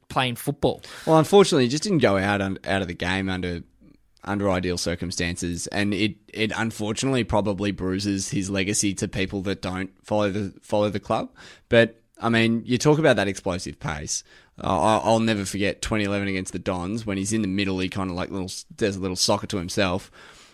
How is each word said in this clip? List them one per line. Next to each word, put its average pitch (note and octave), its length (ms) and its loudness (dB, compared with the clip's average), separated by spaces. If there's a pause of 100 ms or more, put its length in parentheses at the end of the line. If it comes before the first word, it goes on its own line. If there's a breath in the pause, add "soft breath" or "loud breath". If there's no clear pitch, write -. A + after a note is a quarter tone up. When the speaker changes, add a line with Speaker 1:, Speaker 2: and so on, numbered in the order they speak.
Speaker 1:
playing B2+ 300 -2
football. - 440 -2 (240 loud breath)
Speaker 2:
Well, D#3+ 140 6
unfortunately, E3 460 6
he A#2 40 2
just D3+ 140 -2
didn't G3+ 140 2
go G#2+ 180 6
out G2+ 240 2
un-, F#2+ 240 -4
out F#2+ 180 0
of F2 60 -4
the F2 60 -6
game F#2+ 340 -2
under, F2+ 360 -4 (600)
under G2+ 260 0
ideal F2+ 280 0
circumstances, F2 880 -4
and G#2 260 -2
it, G2 220 0 (140)
it G#2+ 260 -2
unfortunately A2 680 -2
probably G2+ 460 0
bruises F#2+ 580 -4
his F#2+ 200 -4
legacy G2 440 0
to F#2+ 160 -4
people F#2+ 320 -4
that F#2+ 200 -6
don't F#2+ 300 -6 (100)
follow G#2 300 0
the, G2+ 300 -4
follow G#2 280 0
the G2 120 -4
club. - 280 -2 (380 loud breath)
But, A#2 320 6 (180)
I A2+ 120 -2
mean, A2+ 360 2
you B2 120 2
talk D3+ 200 4
about C3 200 4
that G2+ 100 2
explosive F2+ 500 -4
pace. - 460 -6 (340 soft breath)
Uh, F#2 220 0
I, G#2+ 240 4
I'll A2+ 160 4
never A2 240 2
forget F#2+ 380 -2
twenty G#2+ 240 -2
eleven G2 240 -2
against F#2+ 240 -4
the F2+ 60 -6
Dons F#2+ 460 -4
when G2 120 -2
he's G2 160 -2
in A2+ 80 2
the G2+ 80 0
middle. F#2+ 300 0
He F#2 100 -2
kinda, F#2 240 -4
like, F2+ 180 -4
little, F#2 180 -6 (240)
does G2 220 0
a F#2 60 -8
little F#2 160 -4
soccer G2+ 300 0
to G#2 100 -4
himself F#2+ 520 -2 (440 loud breath)